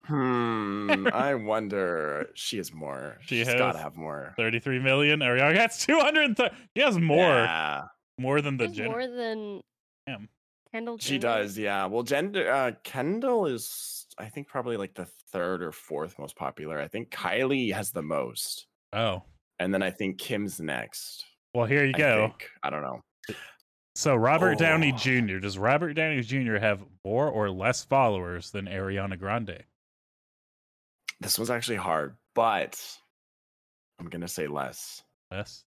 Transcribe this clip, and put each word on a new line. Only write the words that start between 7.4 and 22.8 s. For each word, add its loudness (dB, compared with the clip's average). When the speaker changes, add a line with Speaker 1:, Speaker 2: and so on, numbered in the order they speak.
Speaker 2:
More 2
than -2
the 2
Speaker 3:
She -2
has -12
Speaker 2:
Jenner. -2
Speaker 3:
more -4
than -6
Speaker 2:
Damn. -10
Speaker 3:
Kendall -8
Speaker 1:
She -2
Speaker 3:
Jenner. 2
Speaker 1:
does, -4
yeah. 0
Well, -2
Jen-, 0
uh, 2
Kendall 0
is, -8
I -8
think, -12
probably, -4
like, -6
the -10
third -2
or -6
fourth -8
most -10
popular. -6
I -4
think -8
Kylie 0
has -4
the -4
most. -4
Speaker 2:
Oh. -2
Speaker 1:
And 0
then 2
I 2
think -4
Kim's -4
next. -8
Speaker 2:
Well, 2
here 4
you 2
Speaker 1:
I 2
Speaker 2:
go. 6
Speaker 1:
think. -10
I -2
don't -4